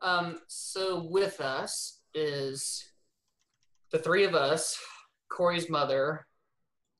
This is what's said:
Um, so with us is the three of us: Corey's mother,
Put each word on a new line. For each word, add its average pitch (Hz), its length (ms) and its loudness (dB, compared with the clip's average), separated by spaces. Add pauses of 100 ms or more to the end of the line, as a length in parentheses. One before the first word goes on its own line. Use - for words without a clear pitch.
Um, 175 460 0
so 185 640 -4
with 190 300 2
us - 600 -6 (140)
is 143 720 -4 (1080)
the 160 80 2
three 180 260 4
of 175 100 2
us: 147 420 2 (540)
Corey's 170 380 2
mother, 143 560 0 (760)